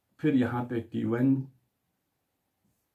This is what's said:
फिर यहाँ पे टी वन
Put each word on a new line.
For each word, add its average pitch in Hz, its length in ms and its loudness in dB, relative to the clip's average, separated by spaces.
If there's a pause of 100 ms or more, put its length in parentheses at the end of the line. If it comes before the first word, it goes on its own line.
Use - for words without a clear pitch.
(200)
फिर 151 160 0
यहाँ 123 280 0
पे 117 180 -6
टी 113 220 -6
वन 123 300 2 (1600)